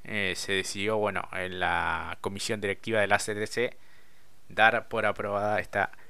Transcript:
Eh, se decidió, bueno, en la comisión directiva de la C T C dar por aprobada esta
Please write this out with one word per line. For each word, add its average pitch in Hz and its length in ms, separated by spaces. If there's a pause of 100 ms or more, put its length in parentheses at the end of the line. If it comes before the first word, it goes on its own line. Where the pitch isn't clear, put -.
Eh, 101 320
se - 160
decidió, 98 460
bueno, 101 340
en 92 300
la 85 580
comisión 101 400
directiva 104 400
de 101 80
la 104 120
C 107 160
T 104 120
C 123 300 (720)
dar 110 400
por 110 160
aprobada 104 560
esta - 300 (180)